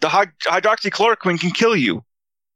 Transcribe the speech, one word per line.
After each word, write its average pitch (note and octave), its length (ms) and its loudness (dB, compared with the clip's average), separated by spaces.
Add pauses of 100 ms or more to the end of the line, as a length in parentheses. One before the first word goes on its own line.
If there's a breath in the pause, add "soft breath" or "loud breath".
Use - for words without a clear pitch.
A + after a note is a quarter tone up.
the D#3 80 0
hy-, F#3+ 180 2 (200)
hydroxychloroquine G3 920 0
can F3 140 -2
kill A3+ 240 2
you. G2+ 280 -2 (520)